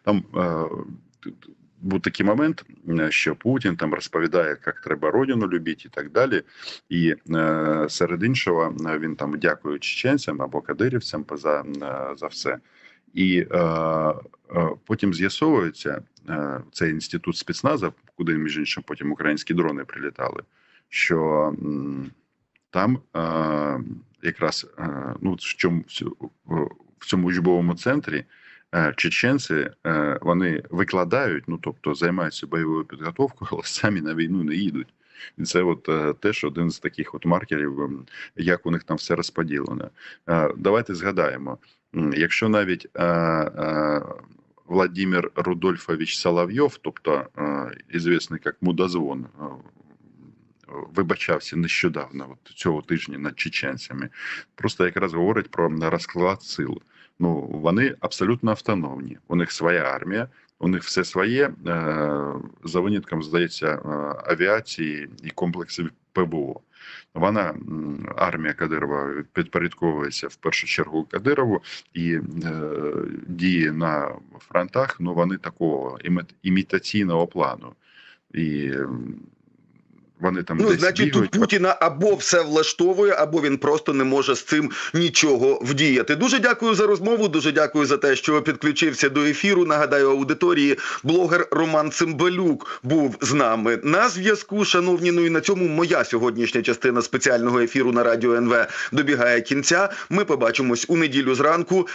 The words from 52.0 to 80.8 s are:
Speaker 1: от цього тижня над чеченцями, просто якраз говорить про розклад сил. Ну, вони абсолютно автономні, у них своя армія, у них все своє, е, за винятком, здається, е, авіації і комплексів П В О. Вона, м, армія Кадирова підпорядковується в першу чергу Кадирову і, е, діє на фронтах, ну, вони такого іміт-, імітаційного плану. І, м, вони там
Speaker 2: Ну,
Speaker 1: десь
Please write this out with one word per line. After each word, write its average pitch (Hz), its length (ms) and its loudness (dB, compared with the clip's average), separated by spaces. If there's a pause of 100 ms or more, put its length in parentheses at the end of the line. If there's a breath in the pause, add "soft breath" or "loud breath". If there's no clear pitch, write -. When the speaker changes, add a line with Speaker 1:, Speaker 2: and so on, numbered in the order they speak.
Speaker 1:
от - 220 -20
цього 78 280 -2
тижня 71 360 -6
над 71 200 -8
чеченцями, - 680 -6 (460 loud breath)
просто - 300 -2
якраз 90 300 0
говорить 98 360 0
про 80 400 0
розклад 87 520 -2
сил. - 380 -6 (380 soft breath)
Ну, 85 220 0
вони 85 600 0
абсолютно 110 500 0
автономні, 71 680 -4 (100)
у 85 80 0
них 87 160 0
своя 85 300 2
армія, 92 460 -2 (300 soft breath)
у 85 100 0
них 90 140 2
все - 220 -2
своє, 113 400 0
е, 131 80 0 (1120)
за 87 160 -2
винятком, 90 420 -2
здається, 82 440 -2
е, 73 120 -2 (540)
авіації 82 760 -2 (160)
і 80 60 -12
комплексів 85 600 -4 (220)
П 95 100 2
В 82 120 -2
О. 69 260 -4 (540 loud breath)
Вона, 95 360 2
м, 76 640 -8
армія 80 360 0
Кадирова 73 800 -2
підпорядковується 82 960 -2
в - 80 -18
першу - 300 -2
чергу 78 380 -2
Кадирову 117 580 0 (320 loud breath)
і, 85 200 0
е, 80 80 -2 (1040)
діє 87 460 2
на 76 420 0 (240)
фронтах, 101 640 0
ну, 87 140 -2
вони 87 220 2
такого 73 680 -2
іміт-, 87 380 0
імітаційного 95 840 2
плану. 64 480 -4 (600 soft breath)
І, 76 320 -2
м, 65 480 -4 (1080)
вони 185 200 0
там 175 180 -4
Speaker 2:
Ну, 214 80 4
Speaker 1:
десь 170 120 4